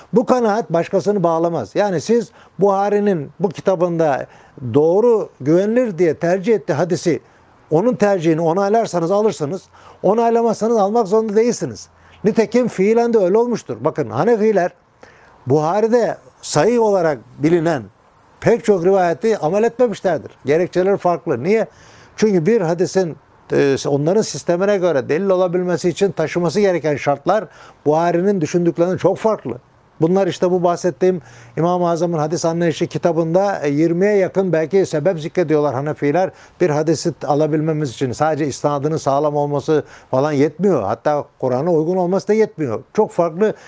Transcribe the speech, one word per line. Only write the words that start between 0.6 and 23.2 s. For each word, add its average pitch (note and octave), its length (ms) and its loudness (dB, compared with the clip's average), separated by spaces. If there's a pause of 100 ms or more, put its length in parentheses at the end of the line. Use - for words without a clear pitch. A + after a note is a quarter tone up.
başkasını F3+ 500 0
bağlamaz. E3 520 0
Yani F#3 260 -2
siz A3 300 -2 (300)
Buhari'nin G3+ 720 0 (100)
bu G3 80 0
kitabında E3 800 0 (480)
doğru, F3 540 4 (120)
güvenilir G3 580 0
diye E3+ 160 2
tercih F#3 400 0
ettiği G3+ 180 -2
hadisi, D#3+ 480 -2 (500)
onun G3+ 240 2
tercihini E3+ 460 2
onaylarsanız F3+ 680 0
alırsınız, F#3+ 520 -2 (400)
onaylamazsanız A#3 720 2
almak G#3 320 2
zorunda A3 280 0
değilsiniz. F#3+ 520 -2 (360)
Nitekim A3 440 2
fiilen A3+ 460 2
de A3 40 4
öyle F#3+ 200 4
olmuştur. A#3 420 -2
Bakın C3+ 300 -2
Hanefiler F#3+ 600 0 (760)
Buhari'de F#3+ 680 2 (260)
sahih A3 380 2
olarak F3+ 380 2 (200)
bilinen D#3+ 440 0 (580)
pek A3+ 240 2
çok F#3+ 200 2
rivayeti F#3+ 540 2
amel F3+ 240 -2
etmemişlerdir. A3 680 -2 (140)
Gerekçeleri F3 520 0
farklı. E3 460 -2
Niye? G#3 240 0 (500)
Çünkü F#3+ 300 2
bir A3+ 140 2
hadisin, E3+ 560 -2 (360)